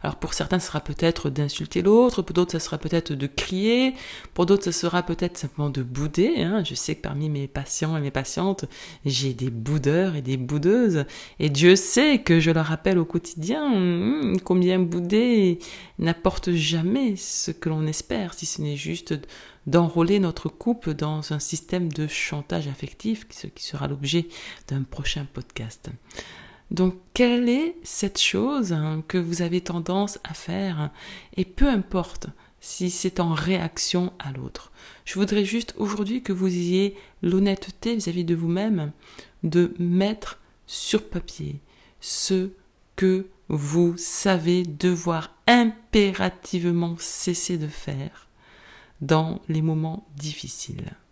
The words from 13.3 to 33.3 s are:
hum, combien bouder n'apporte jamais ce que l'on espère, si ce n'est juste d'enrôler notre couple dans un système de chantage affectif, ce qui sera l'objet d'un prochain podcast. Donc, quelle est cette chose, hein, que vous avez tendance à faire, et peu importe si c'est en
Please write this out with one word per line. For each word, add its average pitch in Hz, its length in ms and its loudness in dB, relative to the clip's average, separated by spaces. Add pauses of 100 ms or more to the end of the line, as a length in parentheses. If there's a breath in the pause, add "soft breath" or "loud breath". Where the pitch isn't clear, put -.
hum, 196 760 2
combien 180 360 2
bouder 185 800 4 (400 loud breath)
n'apporte 165 540 0
jamais 175 640 0
ce - 340 -6
que 165 200 -4
l'on 156 180 0
espère, 185 480 -4
si - 100 -10
ce - 160 -6
n'est 147 160 -4
juste 156 380 -6 (500 loud breath)
d'enrôler 170 540 4
notre 165 280 -2
couple 226 460 -4
dans 151 400 -4
un 147 60 -2
système 170 520 -2
de 151 160 -4
chantage 151 640 -4
affectif, 214 600 -8
ce - 160 -16
qui - 180 -14
sera 139 240 -6
l'objet 143 400 -2 (400 loud breath)
d'un 135 140 -2
prochain 139 500 -6
podcast. - 560 -12 (840 loud breath)
Donc, 185 240 2 (180)
quelle 240 360 4
est 320 340 2
cette - 340 -4
chose, 226 540 0
hein, 156 380 0
que 185 80 0
vous 170 240 -2
avez 170 180 0
tendance 180 640 -2
à - 100 -10
faire, 170 560 -4 (460 loud breath)
et 185 80 0
peu 262 240 4
importe 190 600 0 (340 soft breath)
si - 280 -4
c'est 180 300 -2
en 170 140 2